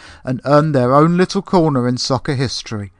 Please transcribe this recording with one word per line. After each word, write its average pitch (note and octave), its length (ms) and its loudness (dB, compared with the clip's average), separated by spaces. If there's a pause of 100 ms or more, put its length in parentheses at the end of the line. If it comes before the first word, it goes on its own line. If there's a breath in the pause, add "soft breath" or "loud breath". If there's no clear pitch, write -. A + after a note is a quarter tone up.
(260 loud breath)
and B2+ 200 -4
earned D3 300 2
their B2 180 2
own D#3+ 240 4
little F#3 240 0
corner D3+ 460 0
in B2 100 -2
soccer C3+ 380 -4
history. A2+ 640 -6